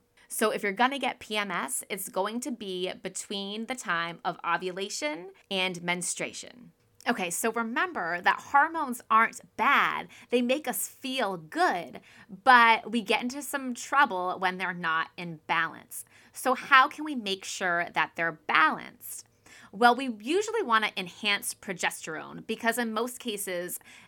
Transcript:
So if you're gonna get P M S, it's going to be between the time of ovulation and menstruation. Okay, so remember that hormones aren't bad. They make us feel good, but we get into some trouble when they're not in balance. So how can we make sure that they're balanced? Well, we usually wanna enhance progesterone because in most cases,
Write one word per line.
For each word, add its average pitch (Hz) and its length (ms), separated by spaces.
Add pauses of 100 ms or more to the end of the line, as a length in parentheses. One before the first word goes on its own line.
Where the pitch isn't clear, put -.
(280)
So - 220
if 202 120
you're 202 120
gonna 254 260
get 254 200
P 214 180
M 202 120
S, 202 400
it's 208 200
going 214 320
to 285 100
be 185 400 (100)
between 196 680
the 254 80
time 170 500
of 175 200
ovulation 185 840 (200)
and 185 320
menstruation. - 920 (320)
Okay, 190 260
so 226 200
remember 226 720
that - 180
hormones 294 600 (100)
aren't 220 300 (160)
bad. 196 500 (220)
They 247 120
make 254 280
us - 180
feel 254 480
good, 180 640 (460)
but 233 440
we 233 120
get 214 200
into 254 200
some 262 320
trouble 202 680
when 185 180
they're 185 160
not 165 440
in 170 280
balance. 165 600 (260)
So 254 240
how 262 320
can 294 160
we 311 100
make 196 300
sure 175 500
that 156 220
they're 165 320
balanced? - 800 (460)
Well, 220 240
we 262 240
usually 427 400
wanna 220 340
enhance 202 580
progesterone 160 960
because 226 300
in 226 160
most 240 260
cases, 185 600 (280)